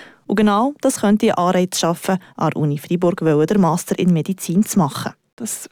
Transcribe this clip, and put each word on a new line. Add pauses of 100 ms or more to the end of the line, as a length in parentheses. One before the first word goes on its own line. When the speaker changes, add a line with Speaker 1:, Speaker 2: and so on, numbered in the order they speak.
(280)
Speaker 1:
Und
genau
das
könnte
einen
Anreiz
schaffen, (180)
an
der
Uni
Freiburg
wollen
den
Master
in
Medizin
zu
machen. (240)
Speaker 2:
Das